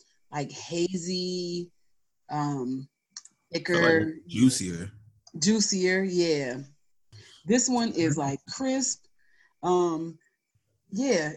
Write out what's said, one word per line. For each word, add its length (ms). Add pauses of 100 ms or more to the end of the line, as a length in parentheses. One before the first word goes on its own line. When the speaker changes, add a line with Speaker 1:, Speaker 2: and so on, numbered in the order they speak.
(320)
Speaker 1:
like, 200
hazy, 1200 (580)
um, 580 (680)
Speaker 2:
I 40
feel 220
like 40
Speaker 1:
thicker. 280 (120)
Speaker 2:
it's 80
juicier. 580 (480)
Speaker 1:
Juicier, 640
yeah. 540 (880)
This 240
one 240
is, 200
Speaker 2:
Mm-hmm. 60
Speaker 1:
like, 200 (100)
crisp. 560 (580)
Um, 540 (760)
yeah, 460